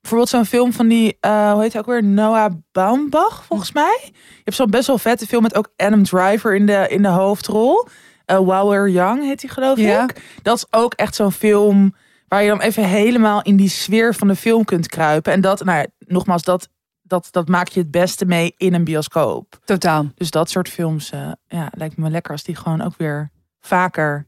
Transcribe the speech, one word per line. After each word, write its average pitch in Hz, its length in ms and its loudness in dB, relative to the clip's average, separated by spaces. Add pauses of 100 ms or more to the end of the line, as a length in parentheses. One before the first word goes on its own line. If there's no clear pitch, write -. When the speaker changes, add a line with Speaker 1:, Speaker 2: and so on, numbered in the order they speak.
Speaker 1:
bijvoorbeeld 233 300 0
zo'n 240 140 2
film 240 280 0
van 226 160 2
die, 226 320 2
eh, 208 320 2
hoe 208 100 2
heet 220 100 0
hij 220 80 -6
ook 214 80 -10
weer? 240 160 0
Noah 214 480 2 (200)
Baumbach, 285 720 0
volgens - 280 -6
mij. 349 320 0
Je - 400 -20
hebt 202 120 -8
zo'n 240 140 0
best 240 160 0
wel 262 120 2
vette 226 280 -2
film 233 160 0
met 226 120 0
ook 208 220 -2
Adam 202 280 4
Driver 190 500 0
in 202 120 2
de, 202 220 2
in 190 140 0
de 202 60 2
hoofdrol. 214 800 0 (380)
Eh, 190 140 2
While 190 300 2
We're 202 220 2
Young 185 320 0
heet 277 180 -4
hij, 269 100 -14
geloof 262 280 0
Speaker 2:
Ja. 214 240 2
Speaker 1:
ik. - 400 -8
Dat 233 140 0
is - 140 -10
ook 226 240 0
echt - 200 -4
zo'n 202 180 0
film 208 640 4 (340)
waar 202 140 0
je 208 60 2
dan 208 120 0
even 214 240 0
helemaal 214 580 2
in 202 140 2
die 196 120 4
sfeer 220 460 0
van 202 140 0
de 196 80 2
film 226 280 2
kunt 170 240 -2
kruipen. 156 440 0
En 190 80 2
dat, 190 240 0
nou 175 140 0
ja, 143 80 -2 (120)
nogmaals, 180 440 -2
dat, 185 260 -2 (340)
dat, 180 280 -6
dat 170 180 -4
maak 175 200 0
je - 120 -4
het 160 100 -4
beste 180 340 -2
mee 170 320 0
in 180 180 0
een 170 100 2
bioscoop. 151 800 -4
Speaker 2:
Totaal. 156 500 -2
Speaker 1:
Dus 175 160 -8
dat 160 200 -2
soort 185 180 -4
films, 160 420 -6
eh, 143 200 -10 (160)
ja, 165 300 -8
lijkt 156 200 -10
me 160 140 -4
lekker 165 220 -8
als 151 100 -10
die 165 140 -10
gewoon 151 260 -6
ook 175 140 -6
weer 151 340 -6 (300)
vaker 156 680 -2